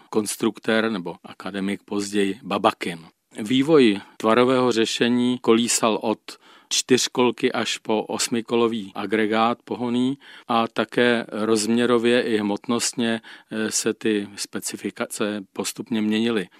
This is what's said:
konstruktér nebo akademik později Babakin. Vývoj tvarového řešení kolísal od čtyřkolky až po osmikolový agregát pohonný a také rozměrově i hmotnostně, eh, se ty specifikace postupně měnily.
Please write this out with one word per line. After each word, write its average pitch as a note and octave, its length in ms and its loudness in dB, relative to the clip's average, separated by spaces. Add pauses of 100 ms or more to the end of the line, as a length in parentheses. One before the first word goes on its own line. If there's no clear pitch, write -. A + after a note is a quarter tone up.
(100)
konstruktér A2 800 0
nebo F2 340 -6
akademik G2 600 -6
později G2+ 580 -2
Babakin. F#2+ 640 -2 (340)
Vývoj B2+ 600 4 (160)
tvarového B2 560 4
řešení B2 680 0
kolísal A2+ 640 2
od G#2+ 160 -2 (520)
čtyřkolky B2 840 0
až A#2 260 -4
po G#2+ 240 -2
osmikolový A2+ 920 -2
agregát A2 680 0
pohonný B2 540 -2 (300)
a A#2 180 2
také A#2 640 0
rozměrově A#2 920 2
i A2+ 140 0
hmotnostně, A2+ 840 -2 (300)
eh, A2 200 -4
se A2 240 -2
ty G#2 420 0
specifikace G#2 1160 -6
postupně A2 500 -4
měnily. A2 460 0 (100)